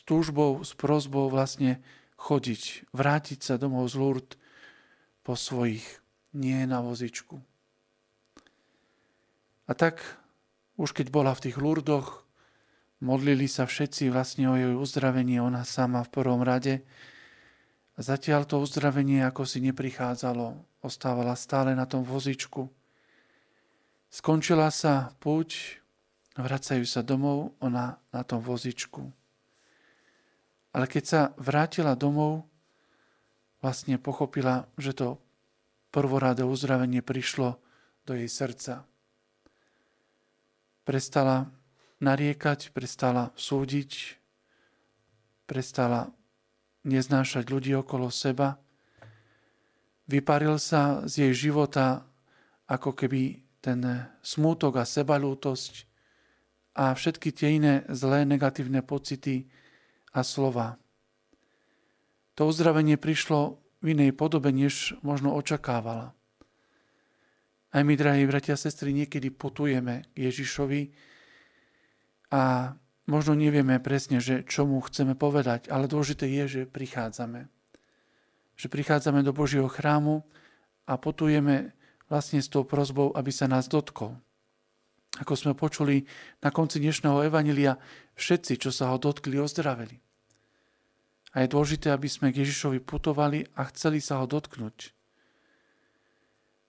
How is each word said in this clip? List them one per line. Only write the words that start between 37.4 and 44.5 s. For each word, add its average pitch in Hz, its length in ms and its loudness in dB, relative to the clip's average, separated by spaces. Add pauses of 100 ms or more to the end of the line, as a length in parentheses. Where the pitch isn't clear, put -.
do 131 160 -8
jej 120 80 -6
srca. 127 560 -8 (2000)
Prestala 131 640 2 (560)
nariekať, 143 720 0
prestala 123 640 -2
súdiť, - 800 -4 (1300)